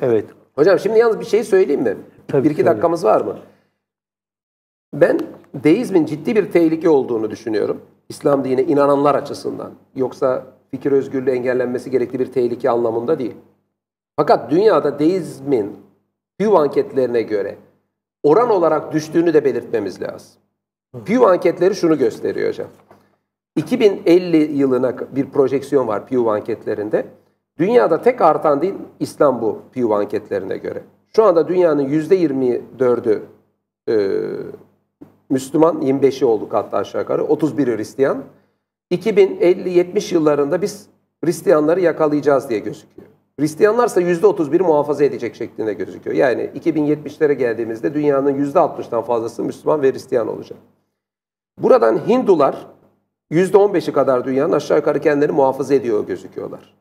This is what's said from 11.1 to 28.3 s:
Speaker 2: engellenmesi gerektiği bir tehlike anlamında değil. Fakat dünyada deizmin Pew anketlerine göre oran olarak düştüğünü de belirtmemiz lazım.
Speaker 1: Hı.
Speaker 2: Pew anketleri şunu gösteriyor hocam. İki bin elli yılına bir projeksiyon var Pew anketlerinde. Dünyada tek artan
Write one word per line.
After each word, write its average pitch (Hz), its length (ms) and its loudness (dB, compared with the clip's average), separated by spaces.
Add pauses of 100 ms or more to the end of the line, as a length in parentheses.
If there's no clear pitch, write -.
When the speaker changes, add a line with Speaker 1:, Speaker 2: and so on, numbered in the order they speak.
Speaker 2:
engellenmesi 123 600 -4
gerektiği 123 280 -2
bir 123 140 -4
tehlike 120 380 0
anlamında 117 480 -2
değil. 117 160 -8 (840)
Fakat 127 340 2
dünyada 156 480 2
deizmin 139 800 -2 (640)
Pew 196 200 2
anketlerine 131 640 0
göre 98 340 -6 (680)
oran 214 280 4
olarak 160 420 0
düştüğünü 160 420 0
de 151 100 4
belirtmemiz 113 580 -4
lazım. - 280 -12 (640)
Speaker 1:
Hı. 120 100 -18
Speaker 2:
Pew 240 220 2
anketleri 180 480 2
şunu 160 240 0
gösteriyor 104 500 -2
hocam. 101 200 -8 (880)
İki 160 240 -2
bin 202 260 4
elli 165 460 4
yılına 127 420 0 (220)
bir 135 140 -2
projeksiyon 135 580 0
var 101 180 -4
Pew 120 240 0
anketlerinde. 107 760 -4 (520)
Dünyada 185 440 2
tek 247 180 2
artan 151 420 2